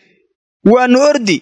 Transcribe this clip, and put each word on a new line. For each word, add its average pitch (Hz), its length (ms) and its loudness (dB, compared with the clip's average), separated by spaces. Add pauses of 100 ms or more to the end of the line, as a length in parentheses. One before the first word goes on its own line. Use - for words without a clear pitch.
(640)
waanu 247 320 2 (120)
ordi, 220 320 -4